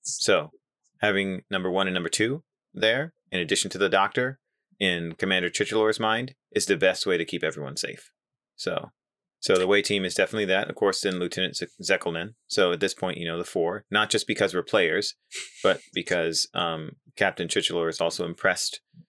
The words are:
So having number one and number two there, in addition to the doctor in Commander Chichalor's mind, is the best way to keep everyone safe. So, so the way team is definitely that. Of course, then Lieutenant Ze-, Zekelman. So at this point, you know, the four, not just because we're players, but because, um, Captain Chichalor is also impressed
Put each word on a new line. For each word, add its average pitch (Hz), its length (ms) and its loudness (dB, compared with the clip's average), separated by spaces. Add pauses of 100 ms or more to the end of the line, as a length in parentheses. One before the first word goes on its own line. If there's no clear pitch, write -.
So 80 500 0 (480)
having 98 500 0
number 92 200 -2
one 95 180 2
and 92 60 -2
number 87 160 -2
two 127 340 -2 (300)
there, 123 400 0 (180)
in 92 80 -2
addition 90 320 0
to - 60 -10
the 98 120 2
doctor 127 500 0 (400)
in 85 340 0
Commander 92 360 0
Chichalor's 107 500 2
mind, 113 340 -2 (180)
is 101 140 0
the 98 120 4
best 92 280 2
way 92 120 2
to 82 80 0
keep 82 180 -6
everyone 76 340 -6
safe. - 340 -10 (440)
So, - 360 -6 (480)
so - 160 2
the 92 120 4
way 101 140 6
team 101 220 0
is 90 120 -4
definitely 104 300 0
that. 95 240 2
Of - 60 -6
course, 98 240 2
then 92 200 -2
Lieutenant 90 360 -4
Ze-, - 120 -6 (140)
Zekelman. 90 520 -2 (140)
So 92 260 4
at 82 80 -2
this 95 120 0
point, 90 240 -6
you 85 80 -8
know, 82 120 -4
the 87 80 -6
four, 92 440 -2
not 104 200 0
just - 180 0
because 95 260 0
we're 90 100 -2
players, 92 520 2 (480)
but 95 160 4 (140)
because, 85 600 0
um, 82 440 -4 (180)
Captain 95 320 0
Chichalor 85 420 0
is - 120 -4
also 85 240 -2
impressed - 560 -2 (280)